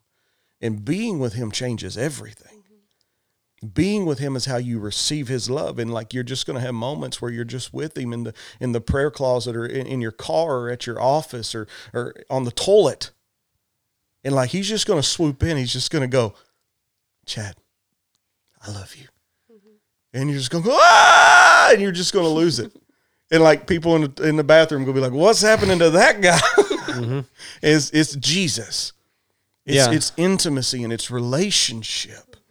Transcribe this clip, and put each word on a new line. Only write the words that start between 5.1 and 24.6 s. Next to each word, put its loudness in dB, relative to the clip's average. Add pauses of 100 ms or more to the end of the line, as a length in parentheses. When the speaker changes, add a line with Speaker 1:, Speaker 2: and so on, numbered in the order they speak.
Speaker 1:
his -6
love, -6
and, -6
like, -10
you're -6
just -8
gonna -8
have -6
moments -8
where -8
you're -8
just -12
with -10
him -8
in -8
the, -12 (260)
in -2
the -2
prayer -2
closet -2
or -6
in, -8
in -6
your -6
car -2
or -6
at -10
your -8
office -2
or, -8 (260)
or -6 (160)
on -2
the -6
toilet. 2 (1120)
And, -2
like, 0
he's -4
just -4
gonna 0
swoop -2
in. 0
He's -4
just -6
gonna -2
go, 0 (920)
"Chad, -10 (1080)
I -16
love -16
you." -20 (420)
Speaker 2:
Mm-hmm. -20 (380)
Speaker 1:
And -2
you're -4
just -6
gonna -4
go, 2
"Ah!" 8
And 4
you're -2
just -4
gonna 2
lose 0
it. -8
Speaker 2:
<laughs> -20 (500)
Speaker 1:
And, 6
like, 6
people 0
in 0
the, -2
in 0
the 0
bathroom 6